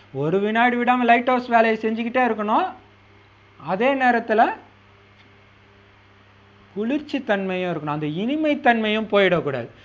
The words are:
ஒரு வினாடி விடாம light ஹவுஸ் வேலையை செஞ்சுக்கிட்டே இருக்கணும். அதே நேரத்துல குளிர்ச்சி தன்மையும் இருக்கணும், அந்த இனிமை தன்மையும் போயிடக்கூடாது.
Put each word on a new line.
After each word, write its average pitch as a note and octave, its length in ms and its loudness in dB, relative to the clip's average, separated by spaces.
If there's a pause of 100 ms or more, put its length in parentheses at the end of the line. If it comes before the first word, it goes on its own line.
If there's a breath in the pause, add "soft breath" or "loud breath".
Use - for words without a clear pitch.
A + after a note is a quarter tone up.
(120 loud breath)
ஒரு D#3 280 0
வினாடி A#3 360 2
விடாம B3 260 2
light A#3+ 240 4
ஹவுஸ் B3 200 2
வேலையை A3+ 300 2
செஞ்சுக்கிட்டே A3+ 460 -2
இருக்கணும். A3+ 440 0 (1000)
அதே A3 280 0
நேரத்துல A#3+ 580 2 (2250)
குளிர்ச்சி C4+ 500 -4
தன்மையும் F#3+ 460 -2
இருக்கணும், D3+ 260 -4
அந்த D3+ 100 -4
இனிமை C#4+ 540 -2
தன்மையும் A3 480 0
போயிடக்கூடாது. D#3 600 2 (160 loud breath)